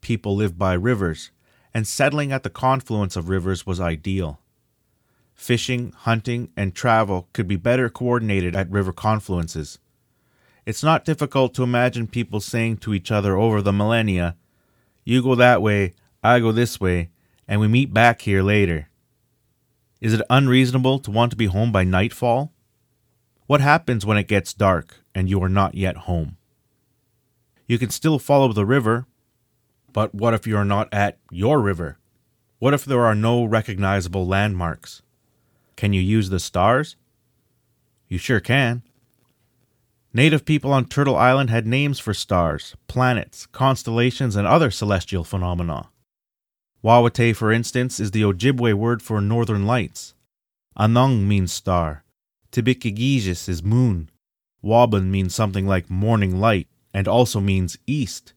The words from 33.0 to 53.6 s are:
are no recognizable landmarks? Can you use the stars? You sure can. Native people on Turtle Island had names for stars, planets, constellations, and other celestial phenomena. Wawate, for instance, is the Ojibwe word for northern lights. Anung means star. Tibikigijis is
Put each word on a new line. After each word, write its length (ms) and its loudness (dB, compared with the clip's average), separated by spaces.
are 100 4
no 280 2
recognizable 840 -2
landmarks? 760 -4
Can 160 -2
you 80 2
use 300 2
the 100 -2
stars? 560 0
You 100 -6
sure 220 0
can. 420 0
Native 320 2
people 260 0
on 140 2
Turtle 320 0
Island 320 4
had 180 0
names 320 -2
for 140 -6
stars, 640 -2
planets, 580 -4
constellations, 920 -2
and 100 0
other 240 2
celestial 540 -4
phenomena. 640 -6
Wawate, 540 4
for 160 0
instance, 480 -2
is 120 -4
the 100 0
Ojibwe 520 2
word 280 -2
for 180 -4
northern 480 0
lights. 480 -4
Anung 460 4
means 260 0
star. 540 -4
Tibikigijis 960 -2
is 120 -4